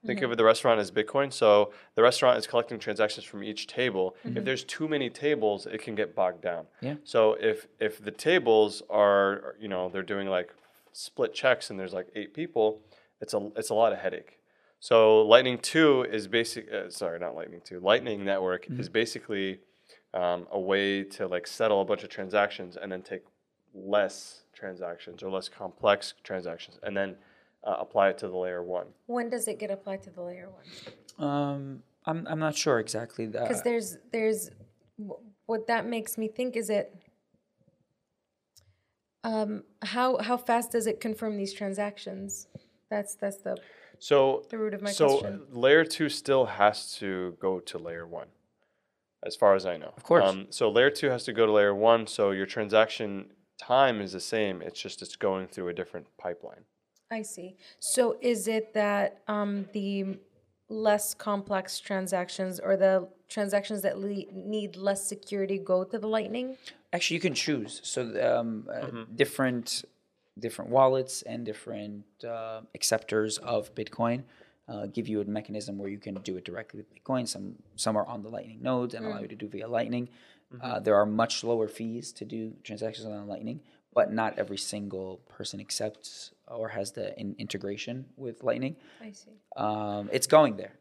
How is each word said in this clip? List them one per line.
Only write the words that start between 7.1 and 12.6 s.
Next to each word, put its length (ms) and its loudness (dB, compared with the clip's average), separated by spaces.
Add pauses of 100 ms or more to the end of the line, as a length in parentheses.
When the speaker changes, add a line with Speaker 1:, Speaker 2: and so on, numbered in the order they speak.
Speaker 1:
if, 280 0 (120)
if 240 -2
the 80 -6
tables 760 4
are, 680 4
you 120 -10
know, 200 -2
they're 140 -4
doing, 240 -4
like, 260 0 (380)
split 420 -4
checks 360 2
and 100 -10
there's, 140 -8
like, 200 -8
eight 200 -8
people, 480 0 (400)